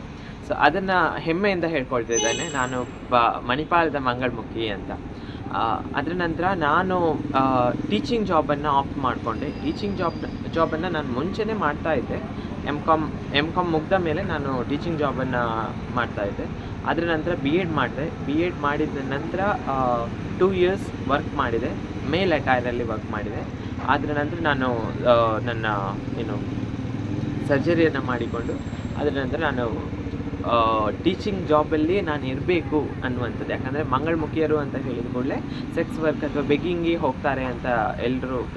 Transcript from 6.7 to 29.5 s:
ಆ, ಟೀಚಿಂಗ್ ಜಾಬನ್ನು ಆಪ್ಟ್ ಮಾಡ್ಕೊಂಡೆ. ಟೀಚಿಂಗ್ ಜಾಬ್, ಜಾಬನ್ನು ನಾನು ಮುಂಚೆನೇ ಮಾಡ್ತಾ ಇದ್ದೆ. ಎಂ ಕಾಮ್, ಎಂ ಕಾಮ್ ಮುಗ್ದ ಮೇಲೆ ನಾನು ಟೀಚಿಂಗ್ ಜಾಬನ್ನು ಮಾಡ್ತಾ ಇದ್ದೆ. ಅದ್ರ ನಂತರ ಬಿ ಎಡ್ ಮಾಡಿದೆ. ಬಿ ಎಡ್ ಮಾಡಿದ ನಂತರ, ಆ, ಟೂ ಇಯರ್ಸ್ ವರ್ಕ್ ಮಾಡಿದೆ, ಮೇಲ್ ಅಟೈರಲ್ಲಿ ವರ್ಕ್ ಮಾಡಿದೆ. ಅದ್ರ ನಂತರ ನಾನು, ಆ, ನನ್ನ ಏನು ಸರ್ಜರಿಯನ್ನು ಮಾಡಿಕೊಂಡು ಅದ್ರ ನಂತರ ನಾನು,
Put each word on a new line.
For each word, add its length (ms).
ಆ, 340
ಟೀಚಿಂಗ್ 380
ಜಾಬನ್ನು 420
ಆಪ್ಟ್ 280
ಮಾಡ್ಕೊಂಡೆ. 540
ಟೀಚಿಂಗ್ 460
ಜಾಬ್, 560
ಜಾಬನ್ನು 360
ನಾನು 240
ಮುಂಚೆನೇ 400
ಮಾಡ್ತಾ 400
ಇದ್ದೆ. 300
ಎಂ 180
ಕಾಮ್, 500
ಎಂ 160
ಕಾಮ್ 200
ಮುಗ್ದ 220
ಮೇಲೆ 300
ನಾನು 460
ಟೀಚಿಂಗ್ 300
ಜಾಬನ್ನು 720
ಮಾಡ್ತಾ 280
ಇದ್ದೆ. 200
ಅದ್ರ 160
ನಂತರ 400
ಬಿ 60
ಎಡ್ 220
ಮಾಡಿದೆ. 540
ಬಿ 60
ಎಡ್ 240
ಮಾಡಿದ 420
ನಂತರ, 320
ಆ, 360
ಟೂ 120
ಇಯರ್ಸ್ 580
ವರ್ಕ್ 260
ಮಾಡಿದೆ, 340
ಮೇಲ್ 220
ಅಟೈರಲ್ಲಿ 500
ವರ್ಕ್ 280
ಮಾಡಿದೆ. 560
ಅದ್ರ 240
ನಂತರ 300
ನಾನು, 360
ಆ, 300
ನನ್ನ 260
ಏನು 180
ಸರ್ಜರಿಯನ್ನು 540
ಮಾಡಿಕೊಂಡು 520
ಅದ್ರ 200
ನಂತರ 180
ನಾನು, 600